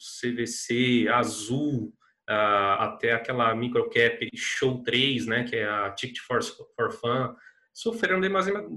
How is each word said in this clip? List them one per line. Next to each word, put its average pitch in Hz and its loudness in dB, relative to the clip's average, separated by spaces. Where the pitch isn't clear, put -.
C - -6
V 117 -4
C, 120 0
Azul, 120 0
ah, 104 4
até 113 0
aquela 117 2
microcap 117 2
Show - -2
três, 123 2
né, 117 0
que 117 -6
é 110 0
a 104 -2
Ticket - -8
for, 120 -2
for - -4
Fun, 123 -2
sofreram 185 0
demasiado, 190 0